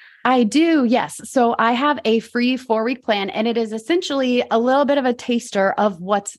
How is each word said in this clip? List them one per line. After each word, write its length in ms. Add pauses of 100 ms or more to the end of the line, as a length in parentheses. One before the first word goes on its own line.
(240)
I 200
do. 400
Yes. 400
So 340
I 140
have 320
a 160
free 360
four-week 460
plan, 280
and 180
it 100
is 140
essentially 800
a 80
little 260
bit 140
of 60
a 80
taster 600
of 280
what 380